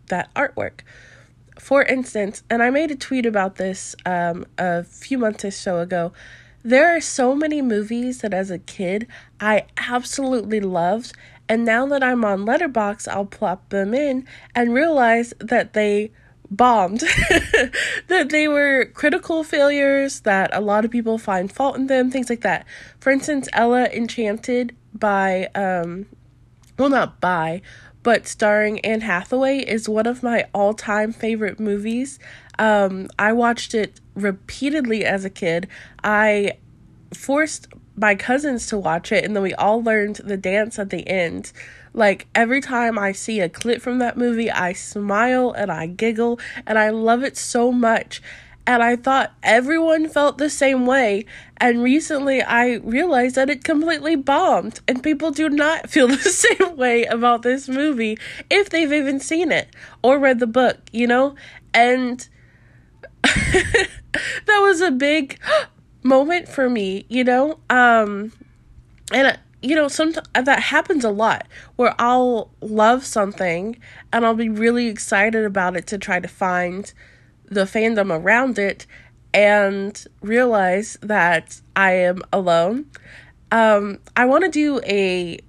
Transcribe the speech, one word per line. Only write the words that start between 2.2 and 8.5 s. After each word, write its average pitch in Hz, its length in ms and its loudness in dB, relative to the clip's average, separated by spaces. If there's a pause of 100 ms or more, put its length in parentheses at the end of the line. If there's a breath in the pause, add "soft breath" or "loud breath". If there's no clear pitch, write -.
and 233 120 0
I 240 80 2
made 302 220 0
a 285 40 -10
tweet 254 300 -4
about 196 300 -2
this, 190 400 -8 (100)
um, 175 400 -4 (120)
a 175 260 -2
few - 340 -8
months 214 260 -2
or 196 80 -6
so 180 280 -4
ago, 175 340 -4 (500 loud breath)
there 285 320 6
are 311 60 -2
so 262 340 0
many 302 260 -2
movies 240 600 -2
that 202 120 -4
as 190 180 -4